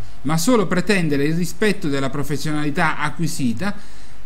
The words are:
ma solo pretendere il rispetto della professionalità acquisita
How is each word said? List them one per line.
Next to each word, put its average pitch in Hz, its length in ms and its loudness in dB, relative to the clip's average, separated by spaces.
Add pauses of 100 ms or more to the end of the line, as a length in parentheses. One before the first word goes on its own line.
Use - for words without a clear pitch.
(220)
ma 151 160 0
solo 214 280 4
pretendere 170 580 2
il 156 100 0
rispetto 180 540 0
della 139 200 0
professionalità 147 880 0
acquisita 160 800 -2 (500)